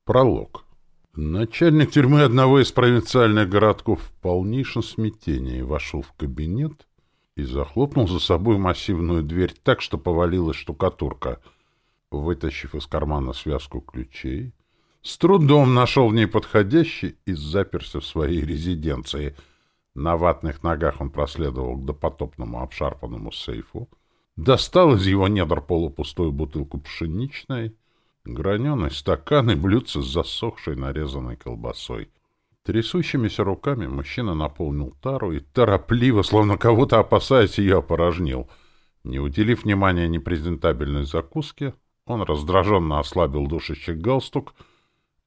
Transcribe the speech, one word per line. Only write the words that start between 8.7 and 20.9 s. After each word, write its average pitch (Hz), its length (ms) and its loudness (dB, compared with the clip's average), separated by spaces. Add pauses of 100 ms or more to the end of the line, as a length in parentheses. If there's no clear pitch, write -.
дверь 85 380 -2
так, - 200 0
что - 160 -6
повалилась 85 580 0
штукатурка. - 840 -4 (720)
Вытащив 76 640 -4
из 73 100 -10
кармана 73 480 -4
связку - 480 -8
ключей, 65 720 -10 (480)
с - 160 -14
трудом 147 560 6
нашел 123 340 4
в 107 60 2
ней 110 140 4
подходящий 110 1000 0
и 95 80 -4
заперся 76 680 -4
в - 60 -8
своей 78 400 -2
резиденции. 73 880 -4 (600)
На 80 200 -2
ватных 80 480 -2
ногах 78 380 -2